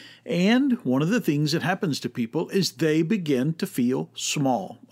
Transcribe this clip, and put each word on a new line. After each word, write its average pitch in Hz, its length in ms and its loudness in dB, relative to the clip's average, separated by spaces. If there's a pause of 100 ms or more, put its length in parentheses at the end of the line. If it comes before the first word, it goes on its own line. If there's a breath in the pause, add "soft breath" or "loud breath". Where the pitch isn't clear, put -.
(260 loud breath)
And 233 600 2
one 131 160 2
of 160 80 2
the 240 100 2
things 151 320 0
that 156 100 0
happens 156 380 -2
to 120 100 -6
people 135 420 -4
is - 200 0
they 156 300 2
begin 160 540 0
to 190 120 -6
feel 131 460 -2
small. 127 680 -2 (120)